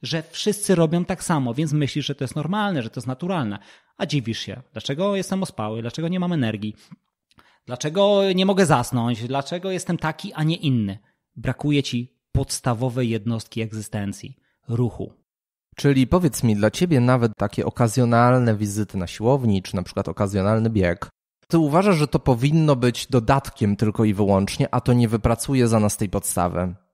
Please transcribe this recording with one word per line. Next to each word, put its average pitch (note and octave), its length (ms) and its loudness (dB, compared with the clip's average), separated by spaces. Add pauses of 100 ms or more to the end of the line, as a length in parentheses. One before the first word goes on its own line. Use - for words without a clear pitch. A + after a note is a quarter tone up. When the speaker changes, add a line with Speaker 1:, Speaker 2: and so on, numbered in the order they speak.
Speaker 1:
że D#3 200 -4
wszyscy - 520 -2
robią E3+ 300 2
tak F#3 200 -8
samo, C3+ 300 -2
więc D3 180 -2
myślisz, D3 340 -2
że C#3+ 80 -4
to C#3 100 -8
jest - 120 -8
normalne, F3+ 460 -2
że A2 80 -8
to - 100 -10
jest A2+ 80 -8
naturalne, C3 500 -4 (380)
a - 100 -6
dziwisz A#2 320 -2
się, - 240 -12 (100)
dlaczego E3+ 440 -4
jestem F#3+ 260 -4
ospały, A2 400 -6
dlaczego D#3+ 260 -6
nie F#3 120 -2
mam F3+ 120 -2
energii, A2 420 -2 (920)
dlaczego G3 680 2
nie F#3 120 2
mogę F#3+ 200 4
zasnąć, A#2+ 600 0
dlaczego D3+ 440 -6
jestem F3+ 280 -4
taki, D#3+ 340 -6
a D#3 100 -4
nie D#3+ 140 2
inny. A2 420 0 (380)
Brakuje C#3 460 -2
ci B2 380 -6 (120)
podstawowej B2 760 -2
jednostki A2+ 500 -4
egzystencji, G#2+ 760 -6 (320)
ruchu. - 560 -4 (520)
Speaker 2:
Czyli C3+ 300 4
powiedz E3+ 360 2
mi, A2 140 4
dla G#2 140 2
ciebie E3 300 2
nawet A#2+ 360 2
takie - 300 -2
okazjonalne A#2+ 880 4
wizyty G2+ 420 -2
na F2 80 -4
siłowni, A2+ 560 0
czy - 140 -8
na F#2 60 -2
przykład - 260 -6
okazjonalny G#2 640 0
bieg, F2+ 380 0 (400)
ty E3 100 4
uważasz, E3 380 4
że D3+ 120 0
to D#3 100 0
powinno C#3+ 580 4
być B2 300 0
dodatkiem A#2 680 0
tylko G#2+ 280 2
i G#2+ 100 4
wyłącznie, G2 600 0
a B2 60 2
to B2 120 2
nie A#2+ 160 4
wypracuje A#2 600 0
za A2+ 120 4
nas G#2 160 2
tej G#2 120 -2
podstawy? F2+ 680 -2 (200)